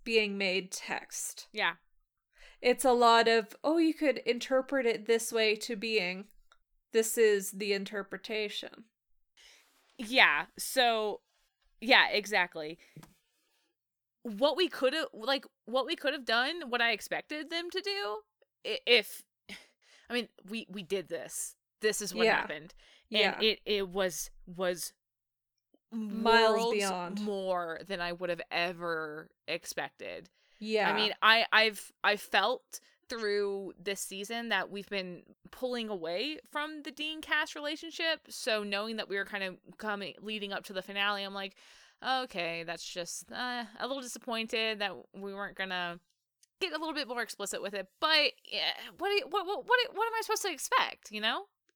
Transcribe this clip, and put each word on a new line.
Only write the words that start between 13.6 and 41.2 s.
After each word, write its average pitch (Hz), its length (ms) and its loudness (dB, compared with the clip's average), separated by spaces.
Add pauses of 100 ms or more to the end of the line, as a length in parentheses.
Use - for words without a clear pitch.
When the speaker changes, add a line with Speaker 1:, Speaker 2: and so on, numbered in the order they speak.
Speaker 2:
What 233 340 0
we 359 120 4
could 262 240 0
have, - 200 -2
like, 254 320 -2 (200)
what 240 200 0
we 320 100 -2
could 277 180 -2
have 277 120 -8
done, 269 440 0
what 233 120 0
I 233 100 4
expected 277 580 -6
them 339 200 -6
to 359 120 -4
do, 403 360 -4 (480)
i-, 214 200 -4
if, 226 380 4 (840)
I 220 40 -6
mean, 233 140 -2 (220)
we, 226 200 -10
we 196 140 -12
did 180 260 -4
this. - 460 -8 (260)
This 214 200 2
is 190 120 -6
what 226 120 2
Speaker 1:
Yeah. 220 120 6
Speaker 2:
happened. - 360 -6 (380)
And 214 80 2
Speaker 1:
Yeah. 202 220 2
Speaker 2:
it, 214 240 2
it 196 240 0
was, 185 400 -2 (160)
was 180 480 -4 (960)
Speaker 1:
Miles 226 680 4
Speaker 2:
worlds 226 200 2
Speaker 1:
beyond. 190 440 -2
Speaker 2:
more 185 640 -2
than 190 140 -6
I 175 100 -2
would 175 180 -4
have 170 120 -4 (100)
ever 165 800 -4 (180)
expected. 139 840 -8 (300)
Speaker 1:
Yeah. 214 340 2
Speaker 2:
I - 20 0
mean, 214 260 2
I, 220 300 6
I've, 220 400 2 (120)
I 208 140 4
felt - 640 0 (300)
through 202 720 -2
this 196 180 -6
season 226 500 -8
that 190 200 0
we've 196 200 -10
been 185 340 -6 (280)
pulling 240 380 -4
away 196 480 -4 (140)
from 302 320 -6
the 302 80 -12
Dean 311 300 -8
Cass 302 340 -2
relationship. 311 640 -4 (100)
So 214 340 -2
knowing 208 340 -4
that 214 120 -8
we 196 80 -4
were 196 80 -2
kind 196 180 -6
of 185 120 -6 (220)
coming, 202 440 -6
leading 202 320 -8
up 185 120 -6
to 202 80 -14
the 185 80 -4
finale, 202 420 -2